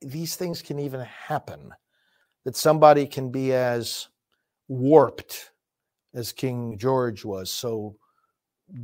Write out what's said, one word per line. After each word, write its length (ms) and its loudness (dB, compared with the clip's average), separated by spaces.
these 340 -8
things 240 -6
can 180 -10
even 220 -6
happen, 720 -10
that 100 -8
somebody 520 6
can 240 -8
be 240 -2
as 540 -2
warped 840 4
as 180 -8
King 440 -4
George 480 0
was, 260 -8
so 460 -6